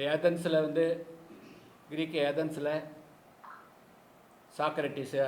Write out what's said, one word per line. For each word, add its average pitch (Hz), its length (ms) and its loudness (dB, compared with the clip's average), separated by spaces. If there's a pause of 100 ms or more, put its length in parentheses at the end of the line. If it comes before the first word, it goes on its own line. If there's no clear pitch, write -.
(140)
ஏதென்ஸ்ல 170 420 4 (100)
வந்து, 151 180 2 (1040)
கிரீக் 160 260 -4 (120)
ஏதென்ஸ்ல 151 400 -2 (1900)
சாக்ரட்டிஸ், 143 580 -2 (120)